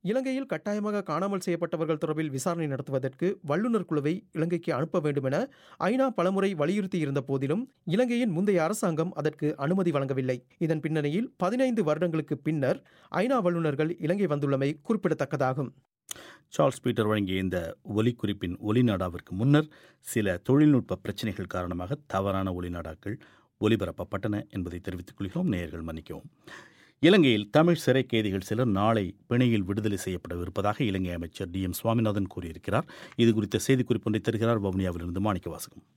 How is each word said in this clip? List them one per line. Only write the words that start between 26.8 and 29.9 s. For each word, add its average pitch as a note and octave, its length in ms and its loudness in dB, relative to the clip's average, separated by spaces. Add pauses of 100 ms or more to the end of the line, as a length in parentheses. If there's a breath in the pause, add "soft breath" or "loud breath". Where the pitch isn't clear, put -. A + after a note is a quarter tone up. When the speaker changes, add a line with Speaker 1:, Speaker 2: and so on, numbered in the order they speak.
Speaker 2:
இலங்கையில் C3+ 480 6
தமிழ் E3 320 6
சிறை B2+ 220 4
கைதிகள் G#2 420 0
சிலர் A#2 260 0
நாளை G#2 320 2 (220)
பிணையில் A#2+ 420 2
விடுதலை G2+ 320 -2